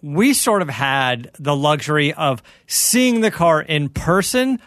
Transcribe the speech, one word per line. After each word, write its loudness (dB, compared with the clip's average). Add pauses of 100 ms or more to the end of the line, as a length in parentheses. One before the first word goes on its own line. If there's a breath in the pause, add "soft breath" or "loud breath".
we 0
sort 0
of -4
had -2
the -2
luxury 0
of -2 (260 soft breath)
seeing 2
the 2
car 2
in -2
person 0